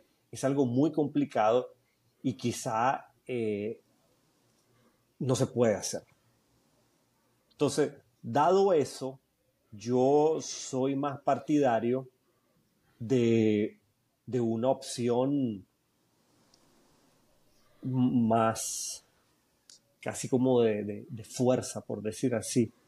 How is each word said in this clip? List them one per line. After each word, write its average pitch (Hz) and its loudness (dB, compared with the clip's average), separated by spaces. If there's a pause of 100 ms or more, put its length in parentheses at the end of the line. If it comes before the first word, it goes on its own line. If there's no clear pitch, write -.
(320)
es - -10
algo 139 2
muy 131 2
complicado 131 0 (480)
y 131 -2
quizá, 120 -2 (140)
eh, 110 -4 (1400)
no 127 0
se 127 0
puede 117 2
hacer. - -8 (1500)
Entonces, 147 0 (320)
dado 180 2
eso, 135 -2 (540)
yo 131 2
soy 135 -4
más 135 -4
partidario 131 0 (920)
de, 113 2 (460)
de 120 -4
una 113 -2
opción 127 -2 (2250)
m-, 127 2
más - 0 (960)
casi - -8
como 127 2
de, 104 2
de, 104 -10
de 110 -14
fuerza, 123 -2
por 104 -10
decir 110 -4
así. 110 -2 (160)